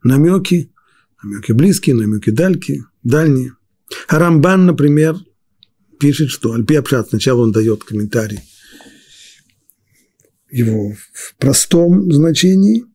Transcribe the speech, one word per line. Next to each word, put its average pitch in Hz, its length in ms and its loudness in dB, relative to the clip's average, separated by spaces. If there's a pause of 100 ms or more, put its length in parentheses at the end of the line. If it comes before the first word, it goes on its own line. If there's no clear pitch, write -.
намёки, 165 680 0 (520)
намёки 101 260 -10
близкие, 139 460 2
намёки 107 340 -2
дальки-, 143 540 -2 (180)
дальние. 131 520 0 (520)
А 156 140 0
Рамбан, 175 460 4
например, 151 500 2 (840)
пишет, 143 320 0
что - 220 -6
Аль-Пи 117 240 0
Апшат, 123 320 -2
сначала 120 340 0
он 113 80 2
даёт 110 320 0
комментарий 107 560 -6 (2000)
его 110 440 -2 (200)
в - 260 -18
простом 175 760 2
значении 190 720 2 (100)